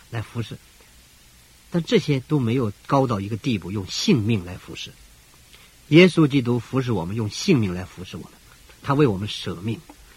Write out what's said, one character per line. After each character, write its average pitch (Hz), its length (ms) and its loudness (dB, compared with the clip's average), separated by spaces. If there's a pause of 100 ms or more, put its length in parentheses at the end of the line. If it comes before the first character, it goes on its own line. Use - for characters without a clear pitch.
(120)
来 113 100 -6
服 117 220 -8
侍。 - 160 -12 (1120)
但 170 120 -2
这 240 140 2
些 143 220 0
都 147 200 -2
没 113 140 0
有 123 180 -2 (140)
高 135 220 2
到 113 120 -2
一 98 80 -6
个 113 80 -6
地 110 220 -2
步， 87 140 -8
用 101 160 -6
性 147 340 0
命 101 240 0
来 90 120 -12
服 - 180 -16
侍。 - 180 -16 (960)
耶 170 180 10
稣 160 200 4
基 139 160 2
督 120 160 0
服 127 240 -4
侍 123 80 -4
我 95 120 0
们， 92 120 -6
用 113 160 -4
性 165 280 2
命 98 140 -2
来 90 100 -8
服 90 220 -16
侍 - 100 -16
我 85 60 -12
们， - 100 -18 (520)
他 143 100 -2
为 143 140 4
我 98 100 2
们 104 100 -4
舍 - 280 -8
命， 101 260 -8 (360)